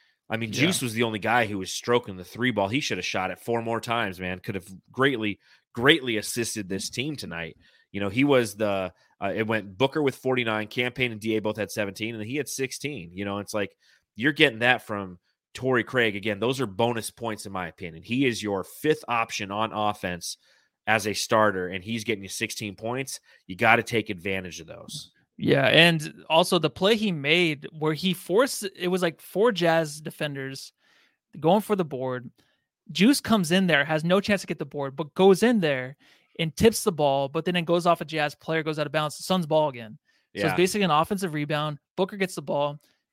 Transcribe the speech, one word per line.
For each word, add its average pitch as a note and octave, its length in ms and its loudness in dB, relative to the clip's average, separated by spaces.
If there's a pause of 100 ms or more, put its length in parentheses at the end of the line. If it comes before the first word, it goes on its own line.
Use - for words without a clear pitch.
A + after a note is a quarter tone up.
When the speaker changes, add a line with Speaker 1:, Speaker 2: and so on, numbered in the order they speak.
(280)
Speaker 1:
I A2+ 100 -4
mean, A2+ 140 -4
Speaker 2:
Yeah. A2 100 0
Speaker 1:
Juice E3+ 200 2
was A#2+ 140 -4
the A#2 80 2
only A2 160 -2
guy A2+ 260 2
who G2+ 140 -4
was F#2 120 -8
stroking A#2+ 460 -2
the F2+ 60 -12
three A#2+ 260 -2
ball. G#2 200 2
He B2 100 0
should B2 180 -4
have - 80 -6
shot F#2 240 -2
it F2+ 100 -8
four A#2 220 -2
more A2+ 180 -2
times, A2 400 -2
man. F#2 200 -6
Could G#2 160 -8
have F#2 120 -10 (240)
greatly, A#2 480 0 (320)
greatly B2+ 460 4
assisted A2 500 -4
this F#2+ 220 -4
team C#3+ 260 -6
tonight. E2+ 420 -10 (340)
You G2+ 80 -8
know, G2+ 100 -2
he A#2 140 2
was B2 320 4
the, G2 360 -2 (300)
uh, A#2 140 -4
it A2 100 -2
went G2+ 320 -4
Booker C#3 240 2
with C3+ 140 0
forty-nine, A2+ 520 -2
Cam B2 260 -2
Payne B2 180 -2
and G#2+ 100 -12
D A2 160 0
A G#2+ 40 -2
both G#2+ 160 -2
had G2+ 140 -4
seventeen, G#2+ 440 -6
and G#2+ 100 -8
he B2+ 120 -8
had C#3 120 -6
sixteen. B2+ 640 -8
You F#2+ 100 -6
know, G2+ 140 -4
it's G2+ 160 -8
like, G2+ 240 -4 (380)
you're B2+ 180 2
getting C#3 260 4
that A#2+ 260 2
from G2 340 -6 (340)
Torrey B2+ 300 0
Craig. A2+ 320 0
Again, G2+ 240 -4
those B2 220 -2
are B2 40 -2
bonus A2+ 460 -2
points A2 340 -8
in G2+ 60 -12
my F#2 160 -6
opinion. D#2+ 360 -14
He A#2+ 220 0
is A2 180 0
your G2 200 -2
fifth D#3 440 -2
option A2+ 440 -2
on A2 220 -2
offense G#2 640 -2 (500)
as G#2+ 200 2
a G#2 60 -2
starter, G#2 540 2
and F2+ 160 -8
he's A2 200 -6
getting G#2 200 -4
you F#2+ 60 -12
sixteen G#2+ 460 -8
points. B2+ 440 -8 (280)
You F#2 80 -10
gotta A#2 280 6
take A2 260 -2
advantage F#2 500 -6
of D#2+ 80 -16
those. - 440 -14 (260)
Speaker 2:
Yeah, - 300 2
and D#3 640 4
also F3 300 4
the D#3+ 100 2
play G3+ 260 2
he G#3+ 160 0
made D3+ 560 0 (100)
where D#3 160 0
he F3 200 0
forced, G#3 600 0
it F3+ 140 -4
was, F3+ 140 2
like, E3+ 180 -2
four A3 320 2
Jazz E3 480 2
defenders C#3 720 -10 (720)
going F3 180 6
for G#3 160 -2
the F#3 80 0
board. B2+ 460 -6 (640)
Juice A3+ 280 4
comes F#3+ 320 2
in F#3+ 160 4
there, C#3+ 160 6
has D#3 220 0
no F#3 160 4
chance G3 200 0
to - 60 -14
get F3 120 -6
the D#3+ 60 -6
board, C#3 300 -6
but D3+ 180 -8
goes F#3+ 300 6
in A#3 160 6
there C#3 380 -2 (420)
and E3 160 -4
tips A3 300 4
the G#3 80 0
ball, C#3 340 2
but D#3+ 160 -4
then F3+ 140 0
it E3+ 80 0
goes E3+ 200 2
off E3+ 140 4
a E3 60 -8
Jazz D3+ 300 -2
player, D#3+ 280 -2
goes D#3 160 -4
out D3 60 0
of C#3 80 -10
bounds. D3+ 240 -2
Suns F#3 280 0
ball D3+ 240 4
again. A#2 280 -12 (400)
So G2 40 -2
Speaker 1:
Yeah. G2+ 60 2
Speaker 2:
it's - 100 0
basically F#3+ 260 2
an F3 80 4
offensive E3+ 420 0
rebound. D3+ 460 -2 (180)
Booker F#3+ 180 -2
gets F#3+ 200 -4
the E3+ 60 -10
ball, D3 380 -2 (340)